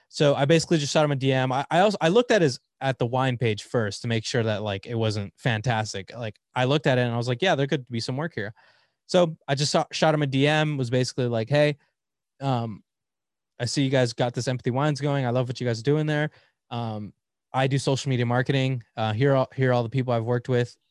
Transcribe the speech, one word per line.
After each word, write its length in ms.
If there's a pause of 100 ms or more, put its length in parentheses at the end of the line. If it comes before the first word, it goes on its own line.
So 260
I 100
basically 340
just 140
shot 120
him 80
a 40
D 160
M. 200
I, 180
I 100
also, 200
I 80
looked 220
at 120
his, 160 (220)
at 180
the 80
wine 320
page 240
first 400
to 60
make 160
sure 180
that, 200
like, 240
it 80
wasn't 420
fantastic. 800
Like, 200 (180)
I 100
looked 220
at 120
it 40
and 120
I 20
was 120
like, 140
"Yeah, 120
there 120
could 220
be 120
some 160
work 180
here." 200 (520)
So 300 (120)
I 60
just 180
saw, 200
shot 220
him 80
a 40
D 200
M, 300
was 140
basically 380
like, 200
"Hey, 280 (640)
um, 420 (760)
I 60
see 180
you 80
guys 220
got 220
this 140
Empathy 220
Wines 300
going. 260
I 40
love 180
what 120
you 60
guys 140
are 40
doing 220
there. 240 (400)
Um, 420 (400)
I 140
do 120
social 320
media 160
marketing. 560 (140)
Uh, 160
here 220
are, 200
here 160
are 20
all 100
the 60
people 240
I've 120
worked 240
with. 280 (140)